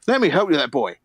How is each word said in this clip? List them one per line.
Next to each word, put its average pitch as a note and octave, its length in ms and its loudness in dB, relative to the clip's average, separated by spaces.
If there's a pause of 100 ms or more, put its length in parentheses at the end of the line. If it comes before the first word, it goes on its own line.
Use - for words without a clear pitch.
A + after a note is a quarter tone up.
Let C4 120 2
me A3 100 4
help G3 180 0
you F3 60 2
with D3 60 0
that B2 100 -4
boy. A2 340 -4